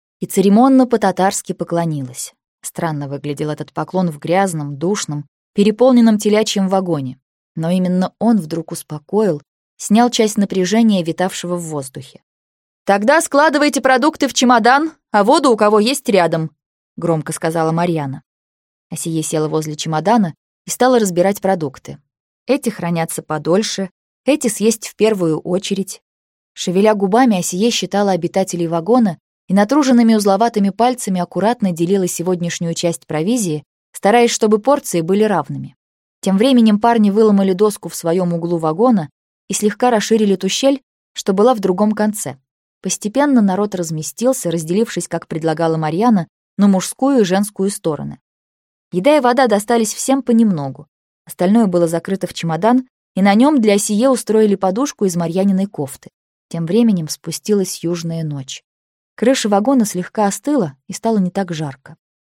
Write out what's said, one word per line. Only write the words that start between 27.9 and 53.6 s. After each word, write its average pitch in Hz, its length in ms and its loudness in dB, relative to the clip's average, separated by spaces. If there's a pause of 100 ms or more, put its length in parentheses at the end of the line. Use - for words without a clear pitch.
обитателей 175 560 -2
вагона 175 500 0 (300)
и 185 60 0
натруженными 233 600 4
узловатыми 202 560 2
пальцами 226 500 -2
аккуратно 190 520 -2
делила 175 340 0
сегодняшнюю 170 680 -4
часть 170 320 -4
провизии, 165 580 -2 (280)
стараясь, 233 380 4
чтобы 214 300 2
порции 262 400 0
были 190 240 0
равными. 143 500 -4 (460)
Тем 190 160 0
временем 220 440 4
парни 226 300 4
выломали 196 420 4
доску 208 360 -2
в 165 60 -12
своём 175 400 -2
углу 170 240 -4
вагона 165 500 0 (400)
и 190 60 -6
слегка 214 360 0
расширили 214 460 2
ту 190 120 -6
щель, 269 340 0 (320)
что - 180 -4
была 208 220 4
в 220 60 -4
другом 190 320 0
конце. 208 460 -4 (420)
Постепенно 254 600 0
народ 202 340 0
разместился, 175 760 -4
разделившись, 170 580 -2
как - 180 -8
предлагала 160 500 -2
Марьяна, 165 520 0 (280)
на 202 120 4
мужскую 247 520 0
и 208 40 4
женскую 190 460 -2
стороны. 143 500 -6 (720)
Еда 202 240 4
и 302 40 4
вода 254 260 2
достались 214 480 0
всем 269 280 -2
понемногу. 170 640 0 (380)
Остальное 208 420 2
было 175 220 2
закрыто 180 380 -4
в - 80 -18
чемодан, 208 520 0 (280)
и 185 80 -2
на 196 120 4
нём 269 260 4